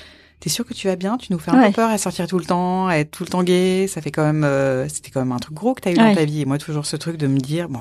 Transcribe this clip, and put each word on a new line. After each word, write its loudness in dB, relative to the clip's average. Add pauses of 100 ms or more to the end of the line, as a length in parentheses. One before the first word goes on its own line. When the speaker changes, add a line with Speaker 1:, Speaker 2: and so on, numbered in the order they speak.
(380)
Speaker 1:
t'es -8
sûre -4
que -12
tu -6
vas 0
bien ? -4
Tu -6
nous -2
fais -6
un 6
Speaker 2:
Ouais. 8
Speaker 1:
peu 4
peur 2
à 0
sortir -4
tout 0
le -2
temps, 0
à 2
être 0
tout -8
le -10
temps 0
gay. 2
Ça -8
fait -6
quand 0
même, 2
euh, 2
c'était -12
quand -4
même 0
un -4
truc -12
gros 0
que -10
t'as -2
eu 2
Speaker 2:
Ouais. 8
Speaker 1:
dans 4
ta 2
vie. -2
Et 0
moi, 0
toujours -6
ce -6
truc -6
de -2
me 2
dire, -4
bon, -8